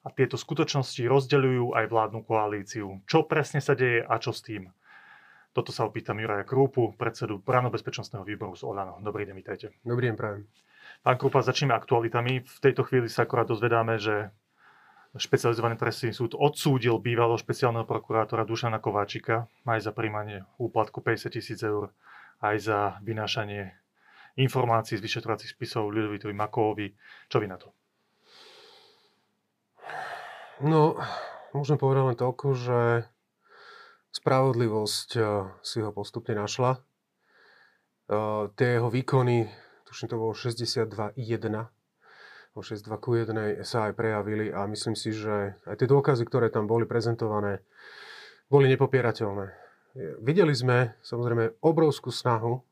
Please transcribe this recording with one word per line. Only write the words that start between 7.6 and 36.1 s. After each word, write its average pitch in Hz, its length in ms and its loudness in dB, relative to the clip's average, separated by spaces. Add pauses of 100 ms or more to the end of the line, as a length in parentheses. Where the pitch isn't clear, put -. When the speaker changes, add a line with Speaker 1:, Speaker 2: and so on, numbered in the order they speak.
Speaker 1:
výboru 98 320 -8
z - 80 -14
Oľano. 98 400 -8
Dobrý 101 240 -6
deň, 95 80 -14
vítajte. 98 480 -12
Speaker 2:
Dobrý 120 240 0
deň, 110 80 -2
prajem. 104 320 -6 (560)
Speaker 1:
Pán 127 160 4
Krupa, 135 240 4
začneme 127 320 2
aktualitami. 120 640 0
V - 240 -20
tejto 131 240 4
chvíli 123 240 2
sa 117 160 2
akorát 117 160 2
dozvedáme, 113 560 2
že 104 320 -2 (840)
špecializovaný 117 640 2
trestný 113 320 -2
súd 117 240 -4
odsúdil 131 640 2
bývalého 117 400 2
špeciálneho 117 480 0
prokurátora 110 560 0
Dušana 110 400 -2
Kováčika 113 640 -2 (160)
aj 110 240 -2
za 107 80 -6
príjmanie 107 480 -6 (160)
úplatku 113 480 -2
päťdesiat 117 320 -2
tisíc 107 240 -10
eur, 104 320 -2 (480)
aj 107 160 0
za 104 200 0 (200)
vynášanie 104 800 -6 (640)
informácií 117 560 2
z 95 80 -10
vyšetrovacích 110 480 -4
spisov 107 400 -4
Ľudovítovi 104 400 -4
Makovovi. 107 560 -2 (400)
Čo 123 80 2
vy 107 80 0
na 92 160 -10
to? - 80 -20 (3000)
Speaker 2:
No, 156 320 6 (560)
môžem 143 240 0
povedať 135 320 4
len 120 80 -2
toľko, 127 280 -2 (120)
že 120 480 2 (1120)
spravodlivosť, 120 960 2
eh, 113 120 2 (360)
si - 160 -6
ho 104 160 -4
postupne 110 400 -6